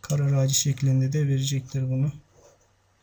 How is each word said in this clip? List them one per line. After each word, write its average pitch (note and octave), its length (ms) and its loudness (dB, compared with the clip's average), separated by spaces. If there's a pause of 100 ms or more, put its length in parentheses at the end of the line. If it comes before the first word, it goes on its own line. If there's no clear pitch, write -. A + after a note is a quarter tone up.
karar C#3+ 320 0
ağacı C3+ 220 2
şeklinde C3+ 580 2
de D3+ 140 0
verecektir C3+ 600 -2
bunu. C3+ 240 0 (880)